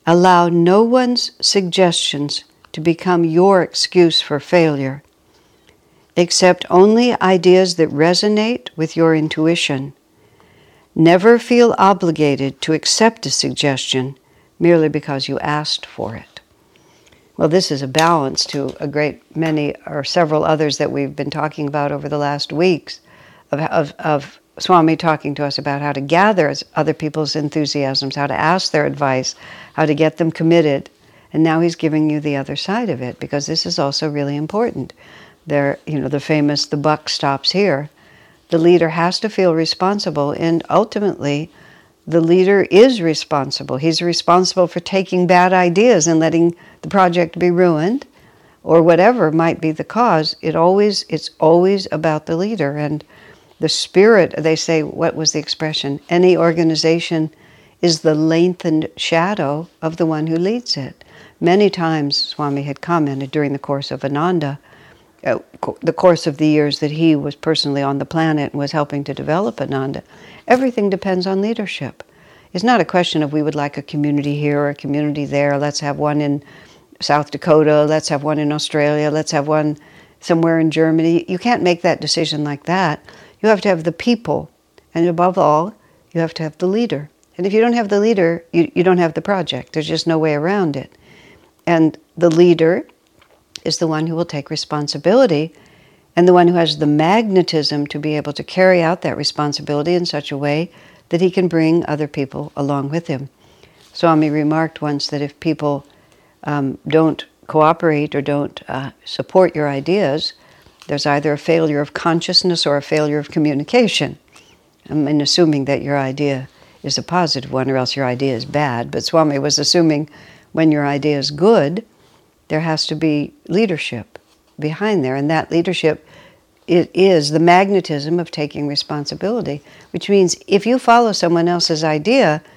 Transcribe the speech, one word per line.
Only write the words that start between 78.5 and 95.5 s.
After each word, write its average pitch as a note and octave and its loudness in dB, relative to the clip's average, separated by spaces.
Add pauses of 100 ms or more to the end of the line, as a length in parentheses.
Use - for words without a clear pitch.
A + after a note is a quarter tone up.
Australia. D3+ -2
Let's D3+ -4
have D3 -2
one D3+ 0 (440)
somewhere E3 2
in D#3+ 2
Germany." D#3+ 2
You F#3 -4
can't A#3+ -2
make F3+ 2
that E3+ 0
decision D3+ -4
like C#3+ -8
that. E3+ -2 (380)
You G#3 2
have G#3 2
to G#3 0
have E3 0
the E3+ -2
people. E3+ -4 (440)
And E3+ 0
above F3 0
all, D#3 2 (400)
you E3 -2
have D#3+ -4
to E3 -8
have D#3 -10
the F3+ -2
leader. F#3+ -4 (280)
And E3+ -4
if F#3 -2
you A3 4
don't A#3 2
have A3+ -2
the G3+ 2
leader, F#3+ 0
you, E3 2
you F3 0
don't F3+ 4
have E3 0
the D#3+ -4
project. E3 -6
There's D#3 -4
just D#3+ -4
no D#3+ 0
way D#3 0
around E3 -2
it. - -14 (720)
And D#3+ 2 (180)
the E3+ 2
leader E3+ 4 (800)
is D#3+ -4
the E3+ 0
one D#3 -2
who E3 -4
will E3+ -2
take D3 -8
responsibility D#3 0 (640)